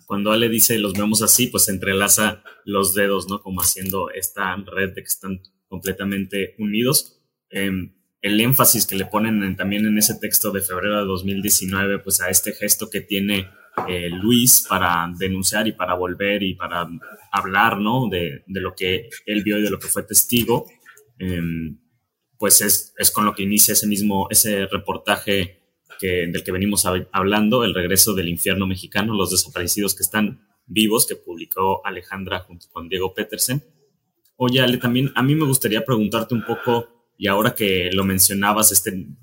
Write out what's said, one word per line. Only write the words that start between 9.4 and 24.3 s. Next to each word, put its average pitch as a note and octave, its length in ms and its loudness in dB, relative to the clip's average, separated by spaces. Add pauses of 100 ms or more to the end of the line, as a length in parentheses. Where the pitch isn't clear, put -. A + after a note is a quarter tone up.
en, F#2+ 140 -2
también G2 300 -2
en G#2+ 120 2
ese G#2+ 180 2
texto - 340 -2
de G2 120 -2
febrero F#2+ 360 -2
de G2+ 60 -2
dos F#2+ 200 -2
mil G2 180 -4
diecinueve, G2 560 0
pues - 240 -2
a F2+ 80 -2
este G2+ 240 0
gesto G#2 340 -2
que F#2+ 140 -6
tiene, G2 480 -2 (380)
eh, F2 200 -4
Luis A#2 600 4
para F2 500 2
denunciar G2 500 -2
y G#2 40 -2
para F2+ 220 -4
volver G2 480 -2
y F#2 120 -2
para E2+ 340 -6 (440)
hablar, G2 460 2
¿no? A2+ 300 0
De, F2 380 -4
de F#2+ 140 -6
lo F#2 140 -4
que F#2 360 -2 (160)
él G#2 180 0
vio G#2 140 0
y G#2 40 2
de G2+ 80 0
lo F#2+ 80 -4
que - 100 -10
fue G2 160 -2
testigo, A#2 600 0 (540)
em, E2+ 600 -4 (600)
pues G2+ 240 4
es, - 360 0
es G2+ 120 2
con G#2 160 2
lo G2+ 80 2
que G2+ 80 -4
inicia G#2 300 4
ese G#2+ 140 2
mismo, G2 440 0